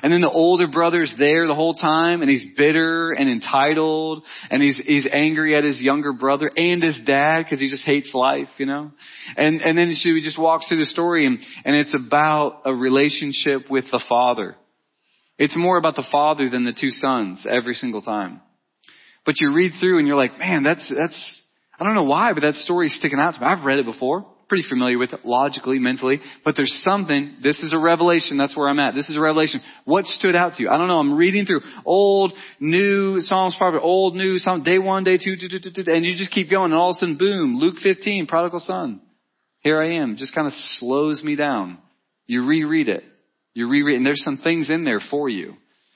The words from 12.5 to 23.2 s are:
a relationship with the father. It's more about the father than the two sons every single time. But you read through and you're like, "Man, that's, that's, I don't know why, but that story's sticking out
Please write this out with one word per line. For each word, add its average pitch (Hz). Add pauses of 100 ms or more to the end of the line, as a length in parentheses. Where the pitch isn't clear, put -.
a 135
relationship 135
with 135
the 120
father. 120 (840)
It's 143
more 175
about 160
the 131
father 147
than 123
the 120
two 135
sons 117
every 120
single 110
time. 104 (840)
But 151
you 143
read 175
through 185
and 147
you're 143
like, 127
"Man, 170
that's, 151
that's, - (380)
I 175
don't 214
know 185
why, 175
but 151
that 147
story's 175
sticking 139
out 160